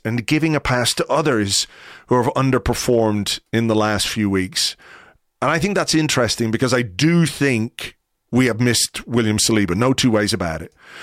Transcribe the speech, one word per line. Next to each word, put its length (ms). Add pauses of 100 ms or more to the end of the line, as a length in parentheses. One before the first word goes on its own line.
and 240
giving 300
a 20
pass 360
to 120
others 580 (420)
who 140
have 120
underperformed 1080 (140)
in 140
the 100
last 320
few 200
weeks?" 460 (640)
And 80
I 80
think 180
that's 200
interesting 560
because 220
I 80
do 440
think 720 (340)
we 180
have 120
missed 480
William 300
Saliba. 360
No 200
two 180
ways 220
about 280
it. 120 (300)